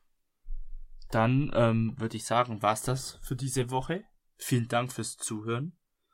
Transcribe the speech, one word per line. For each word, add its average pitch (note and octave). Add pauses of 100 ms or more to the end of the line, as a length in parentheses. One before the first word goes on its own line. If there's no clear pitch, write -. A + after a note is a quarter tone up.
(1120)
Dann, B2
ähm, A2+
würd A2
ich A2
sagen, A#2
war's G#2+
das -
für -
diese B2+
Woche. C3 (320)
Vielen A#2+
Dank B2
fürs -
Zuhören. A#2 (360)